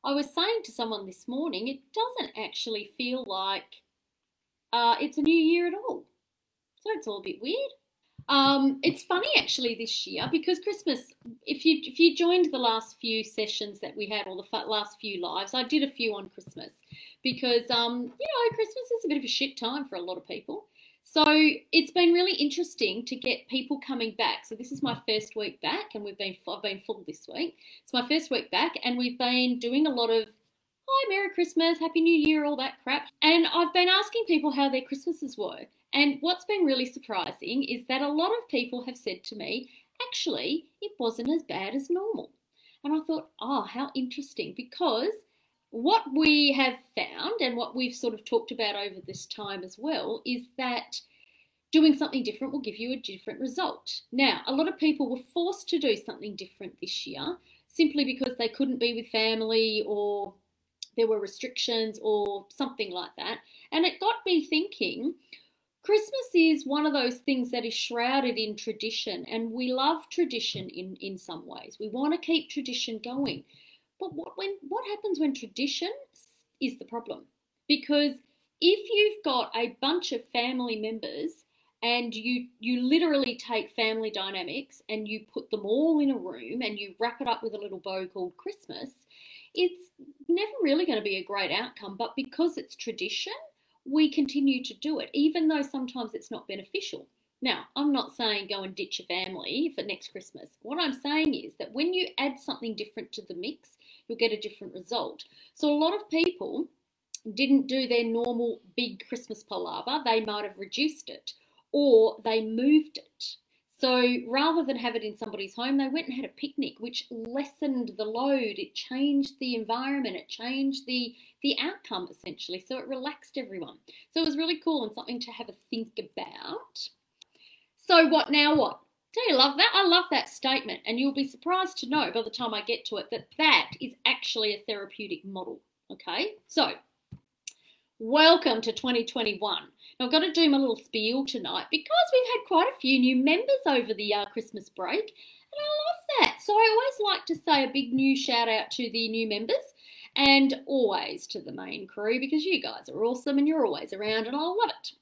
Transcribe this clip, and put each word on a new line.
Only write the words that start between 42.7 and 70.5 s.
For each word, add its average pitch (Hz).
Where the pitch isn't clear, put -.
And 285
I 311
thought, 311
"Oh, 247
how 269
interesting," 254
because 269
what 330
we 294
have 262
found 381
and 247
what 233
we've 247
sort 233
of 214
talked 226
about 214
over 196
this -
time 196
as 185
well 233
is 247
that 247
doing 311
something 277
different 262
will 277
give 202
you 240
a -
different -
result. 269
Now, 247
a 262
lot 311
of -
people 302
were 247
forced 349
to 339
do 262
something 208
different -
this -
year 339
simply 294
because 254
they 233
couldn't 254
be 240
with 226
family 220
or 208
there 233
were 220
restrictions 220
or 202
something 254
like 180
that. 208
And 330
it -
got 453
me 339
thinking, 311
Christmas 427
is 320
one 294
of 294
those 247
things 254
that 233
is 214
shrouded 240
in 214
tradition, 214
and 226
we 254
love 285
tradition 226